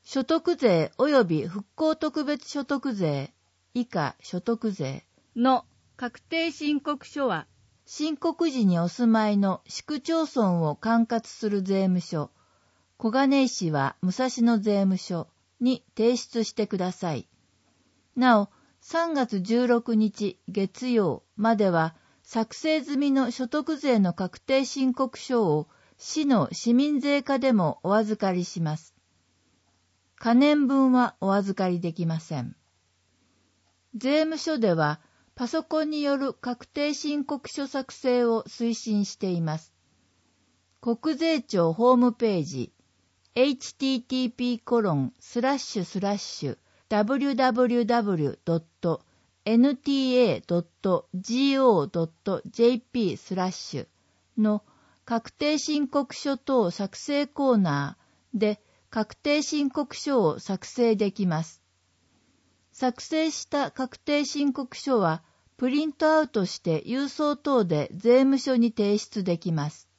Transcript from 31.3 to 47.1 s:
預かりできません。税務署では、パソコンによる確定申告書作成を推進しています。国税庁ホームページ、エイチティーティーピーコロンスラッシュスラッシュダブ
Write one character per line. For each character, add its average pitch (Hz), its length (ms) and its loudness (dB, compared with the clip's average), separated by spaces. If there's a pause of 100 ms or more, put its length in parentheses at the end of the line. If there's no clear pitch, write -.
預 196 240 0
か 185 120 0
り 175 100 -2
で 170 140 -4
き 170 120 -4
ま 160 140 -2
せ 151 220 -8
ん。 - 140 -10 (1400)
税 277 240 0
務 311 180 -2
署 311 220 -4
で 202 140 2
は、 151 260 0 (340)
パ 240 140 -8
ソ 320 160 -4
コ 311 180 -4
ン 311 80 -4
に 302 140 -4
よ 277 140 0
る 269 160 -4
確 - 340 -10
定 294 260 -4
申 294 300 -4
告 285 260 -8
書 - 160 -8
作 180 280 -8
成 247 320 0
を 226 220 0
推 233 260 -4
進 208 320 -2
し - 100 -14
て 190 160 -4
い 170 80 -2
ま 160 180 -4
す。 - 160 -16 (1080)
国 240 340 -2
税 311 260 0
庁 170 300 2
ホ 240 220 4
ー - 20 8
ム 240 180 4
ペ 208 260 0
ー 147 40 -2
ジ、 131 300 -8 (600)
エ 254 120 4
イ 269 100 -2
チ - 180 -16
テ 269 100 -4
ィ 269 120 0
ー 240 40 -4
テ - 140 -6
ィ 254 100 0
ー 233 60 -4
ピ 247 240 -4
ー 220 80 -14
コ 233 180 0
ロ 185 120 0
ン 135 260 -2
ス - 220 -6
ラ 269 120 0
ッ 269 40 -2
シ - 220 -8
ュ 175 60 -4
ス 185 160 -6
ラ 202 140 -2
ッ - 20 -10
シ - 320 -10
ュ 110 80 -8 (320)
ダ 208 160 2
ブ 269 120 0